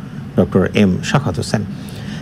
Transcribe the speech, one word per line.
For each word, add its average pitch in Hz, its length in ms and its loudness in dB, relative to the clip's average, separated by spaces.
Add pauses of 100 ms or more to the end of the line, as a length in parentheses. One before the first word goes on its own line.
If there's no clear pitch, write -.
(360)
ডক্টর 92 380 4
এম 95 300 6
শাখাত - 320 0
হোসেন। - 260 -2 (580)